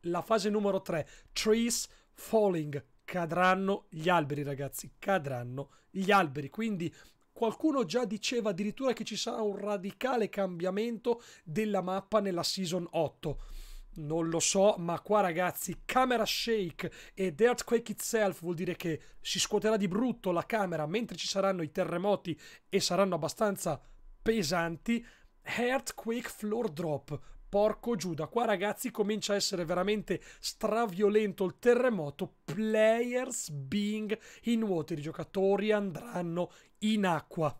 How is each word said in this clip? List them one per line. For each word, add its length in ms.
la 160
fase 280
numero 320
tre, 260
trees 560
falling, 720
cadranno 880
gli 180
alberi, 340
ragazzi, 560
cadranno 720
gli 200
alberi, 380
quindi 440
qualcuno 520
già 200
diceva 460
addirittura 420
che 120
ci 120
sarà 260
un 140
radicale 720
cambiamento 960
della 360
mappa 400
nella 220
season 480
otto. 540
Non 340
lo 120
so, 380
ma 220
qua, 200
ragazzi, 640
camera 420
shake 640
ed 260
earthquake 520
itself 480
vuol 140
dire 220
che 240
si 180
scuoterà 380
di 120
brutto 420
la 160
camera 400
mentre 300
ci 100
saranno 360
i 80
terremoti 680
e 120
saranno 340
abbastanza 680
pesanti. 840
Earthquake 880
floor 420
drop. 500
Porco 440
Giuda, 320
qua, 180
ragazzi, 440
comincia 440
a 20
essere 300
veramente 560
straviolento 1040
il 140
terremoto. 800
Players 1040
being 680
in 180
water, 360
i 40
giocatori 680
andranno 800
in 260
acqua. 560